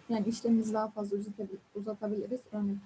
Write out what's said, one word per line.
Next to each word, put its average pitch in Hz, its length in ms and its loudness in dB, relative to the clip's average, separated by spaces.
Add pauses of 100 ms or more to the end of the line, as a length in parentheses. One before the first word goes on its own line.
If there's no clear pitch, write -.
Yani 220 200 2
işlemimizi 226 460 4
daha 214 140 2
fazla 202 280 -2
uzatabil-, 202 420 -6 (160)
uzatabiliriz. 214 680 -4 (120)
Örnek 202 340 0